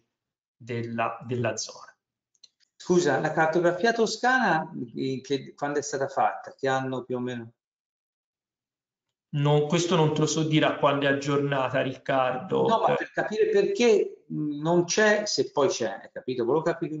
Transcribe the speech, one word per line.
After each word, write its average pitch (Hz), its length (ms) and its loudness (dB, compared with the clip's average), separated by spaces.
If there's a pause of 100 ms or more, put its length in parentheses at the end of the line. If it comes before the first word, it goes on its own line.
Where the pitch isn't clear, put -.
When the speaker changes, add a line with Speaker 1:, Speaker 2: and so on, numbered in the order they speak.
(560)
Speaker 1:
della, 117 720 -6
della 117 320 -2
zona. - 340 -12 (880)
Speaker 2:
Scusa, 147 400 2
la 156 140 -2
cartografia 170 580 2
toscana, 226 800 0 (240)
in 135 260 -4
che, 135 320 -4
quando 147 260 -4
è - 20 0
stata 135 260 -4
fatta? - 480 -2
Che - 120 -4
anno 131 360 -2
più 127 140 -6
o - 20 -4
meno? 120 320 -8 (1800)
Speaker 1:
Non, 147 380 2
questo 175 280 0
non 156 180 4
te 156 80 0
lo 151 40 2
so 160 180 0
dire 151 220 2
a - 120 0
quando 139 280 2
è 139 40 4
aggiornata, 139 720 0
Riccardo. 131 840 -2
Speaker 2:
No, 226 140 4
ma - 120 2
Speaker 1:
Eh. - 20 2
Speaker 2:
per - 160 -6
capire - 380 0
perché 202 800 2
non 156 560 0
c'è, 214 400 2
se - 260 -2
poi 139 160 2
c'è, 107 340 -4
hai - 100 -20
capito? 123 340 -6
Volevo 151 180 0
capire. 160 380 -4